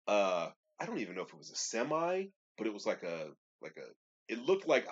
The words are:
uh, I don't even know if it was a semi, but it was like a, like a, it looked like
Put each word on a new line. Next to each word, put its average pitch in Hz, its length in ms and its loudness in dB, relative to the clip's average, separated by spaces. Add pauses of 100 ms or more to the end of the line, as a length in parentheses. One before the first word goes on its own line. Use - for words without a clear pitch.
uh, 92 440 4 (280)
I - 60 -4
don't 214 140 -4
even 90 160 -4
know 90 80 -2
if - 100 -6
it 85 60 -18
was 73 120 -16
a - 60 -10
semi, 165 720 0 (320)
but 110 80 -2
it 113 80 0
was - 100 -10
like 107 200 0
a, 82 240 -4 (340)
like - 160 -12
a, 65 100 -12 (420)
it 117 140 -4
looked 185 240 2
like 135 240 4